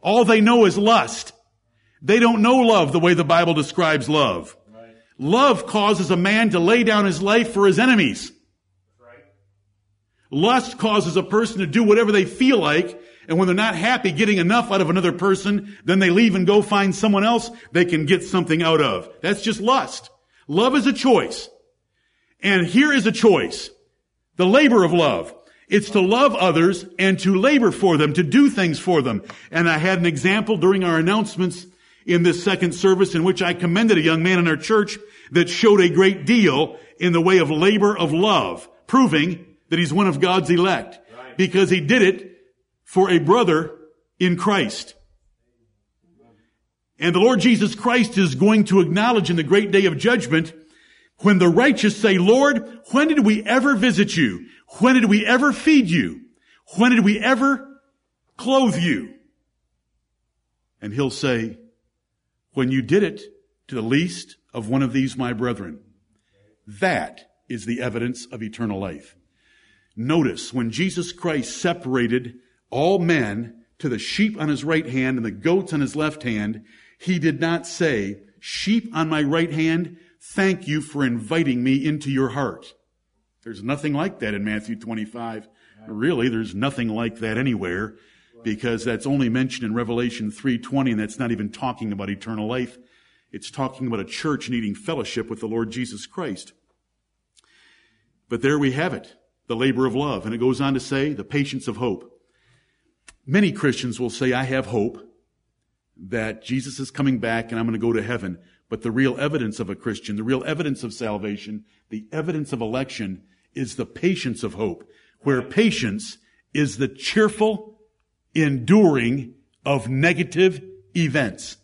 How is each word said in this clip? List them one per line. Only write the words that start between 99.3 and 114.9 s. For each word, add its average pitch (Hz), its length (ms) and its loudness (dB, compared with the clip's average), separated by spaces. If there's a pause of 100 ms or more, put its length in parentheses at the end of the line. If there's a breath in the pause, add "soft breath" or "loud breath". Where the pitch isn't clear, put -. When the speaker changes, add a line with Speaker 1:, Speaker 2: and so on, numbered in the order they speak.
Speaker 1:
the 117 100 -6
labor 127 280 -2
of 117 100 -2
love. 127 300 -6
And 110 100 -8
it 117 40 -10
goes 123 220 -2
on 139 140 -2
to 127 60 -4
say, 139 320 -4
the 101 120 -12
patience 139 440 -6
of 107 80 -8
hope. 110 460 -8 (1040)
Many 180 260 2
Christians 123 480 -4
will 123 100 -4
say, 127 220 -2
"I 127 120 -2
have 131 220 -4
hope 107 440 -6 (840)
that 110 480 -10
Jesus 131 360 -8
is 131 100 -10
coming 135 280 -2
back 113 320 -4
and 120 80 -6
I'm 113 80 -2
gonna 113 120 -4
go 117 140 -2
to 113 100 -2
heaven." 98 360 -8 (300 soft breath)
But 107 140 -10
the 120 80 -4
real 131 280 -2
evidence 135 420 -4
of 98 100 -8
a 95 60 -8
Christian, 104 400 -8
the 107 80 -8
real 127 200 -4
evidence 151 380 -6
of 110 100 -10
salvation, 104 720 -8 (260)
the 110 200 -14
evidence 156 420 -6
of 117 80 -8
election 113 600 -8 (320)
is 127 220 -10
the 120 100 -8
patience 165 560 -4
of 98 120 -8
hope, 101 300 -6 (360 soft breath)